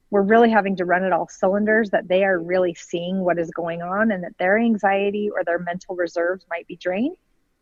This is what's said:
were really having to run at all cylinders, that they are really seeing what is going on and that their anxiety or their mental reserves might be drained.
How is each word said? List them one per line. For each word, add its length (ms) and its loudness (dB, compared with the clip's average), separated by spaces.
were 120 2
really 300 6
having 240 2
to 80 -2
run 220 0
at 80 0
all 160 -2
cylinders, 600 0
that 180 0
they 160 2
are 120 2
really 360 0
seeing 480 -6
what 180 0
is 120 -4
going 300 -6
on 300 0
and 140 -4
that 120 -16
their 220 2
anxiety 760 0
or 120 -4
their 140 -2
mental 360 -8
reserves 540 -4
might 180 -10
be 80 -14
drained. 400 -4